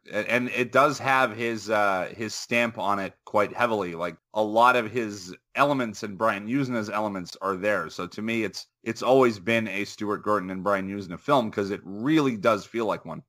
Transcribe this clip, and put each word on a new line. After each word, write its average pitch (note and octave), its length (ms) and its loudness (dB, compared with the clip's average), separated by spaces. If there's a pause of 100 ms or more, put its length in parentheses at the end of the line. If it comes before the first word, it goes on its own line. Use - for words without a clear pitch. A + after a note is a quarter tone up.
(120)
a-, G#2 180 -2
and B2 200 2
it A2+ 220 -2
does C#3 260 6
have C3 360 2
his, A2+ 360 -4
uh, G2+ 460 2
his G#2+ 180 -6
stamp A#2+ 440 0
on G2 200 0
it, F#2+ 160 -6 (140)
quite G2+ 260 0
heavily. G#2+ 400 0
Like, E2+ 220 -4 (160)
a G#2+ 100 0
lot A2+ 320 6
of A2+ 160 0
his G#2 440 -6 (200)
elements C3 480 0
and G#2 140 -8
Brian G#2 320 0
Yuzna's B2 400 -2
elements G2+ 540 -4
are F#2+ 140 0
there. F#2 340 0
So F2+ 160 -8
to F#2+ 160 -10
me, A2+ 200 -2
it's, G2 240 -8 (160)
it's A#2 200 -6
always A#2+ 360 6
been A2 300 0
a G2 160 -4
Stuart G2+ 380 -4
Gordon G#2 260 0
and F#2+ 160 -6
Brian F#2+ 240 0
Yuzna G2 320 -8
film B2+ 300 2
'cause G2 200 -2
it F#2+ 140 -6
really B2+ 540 0
does G#2 260 2
feel A2+ 220 -4
like F2+ 180 -2
one. D#2+ 240 -12